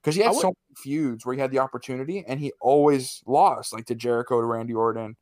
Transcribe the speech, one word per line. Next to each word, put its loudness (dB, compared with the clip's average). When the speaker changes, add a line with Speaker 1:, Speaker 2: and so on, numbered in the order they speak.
Speaker 1:
'Cause 0
he 2
had 4
Speaker 2:
I 4
would 0
Speaker 1:
so 2
many -6
feuds -4
where -4
he -4
had -2
the 2
opportunity -4
and -6
he -6
always 4
lost, 2
like, -12
to -6
Jericho, 0
to 0
Randy -4
Orton. -2